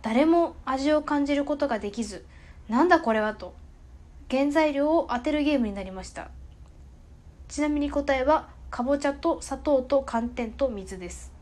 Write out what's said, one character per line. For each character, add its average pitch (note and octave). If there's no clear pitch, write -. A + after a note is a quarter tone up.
誰 A#3
も E4+
味 C4+
を D4+
感 D4
じ C#4+
る C#4+
こ D4
と G3+
が A3
で G#3
き A3+
ず、 G3+
「な A#3+
ん F4+
だ E4
こ A3+
れ G#3+
は」 G#3+
と、 -
原 C#4
材 D4+
料 D4+
を C#4
当 B3
て D4
る D4
ゲ D4
ー -
ム A3
に G3
な G3
り F#3
ま F#3
し -
た。 -
ち D4
な D4+
み D4
に C#4+
答 C#4
え C4
は、 D4+
か -
ぼ C#4
ち D4
ゃ C#4
と E4
砂 -
糖 C#4
と C4+
寒 A#3+
天 A#3
と C4+
水 F#3+
で F3+
す。 -